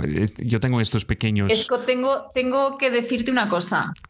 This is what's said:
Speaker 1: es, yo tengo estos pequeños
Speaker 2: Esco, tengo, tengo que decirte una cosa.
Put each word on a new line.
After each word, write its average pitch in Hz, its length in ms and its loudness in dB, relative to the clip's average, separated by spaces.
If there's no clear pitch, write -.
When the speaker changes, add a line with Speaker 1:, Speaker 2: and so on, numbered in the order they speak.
Speaker 1:
es, 82 340 0
yo 113 220 0
tengo 123 200 2
estos 110 240 0
pequeños 104 480 0
Speaker 2:
Esco, 233 280 0
tengo, 254 520 -2
tengo 269 460 0
que 262 120 2
decirte 240 400 0
una 233 180 2
cosa. 175 440 0